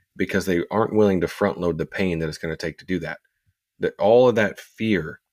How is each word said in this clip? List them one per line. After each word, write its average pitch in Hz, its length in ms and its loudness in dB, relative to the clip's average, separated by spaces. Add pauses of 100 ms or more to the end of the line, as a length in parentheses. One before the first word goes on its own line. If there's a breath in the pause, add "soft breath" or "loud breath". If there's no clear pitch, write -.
(180)
because 95 280 -2
they 87 260 0
aren't 107 240 0
willing 101 260 4
to 87 80 0
front - 300 -2
load 87 180 -2
the 80 80 -4
pain 87 340 -4
that 80 80 -4
it's 78 100 -8
gonna 80 200 -8
take 80 220 -10
to - 60 -20
do 92 140 -4
that. 80 200 -10 (600)
That 90 200 -4
all 120 280 6
of 117 80 2
that 104 240 0
fear 87 640 -4 (120)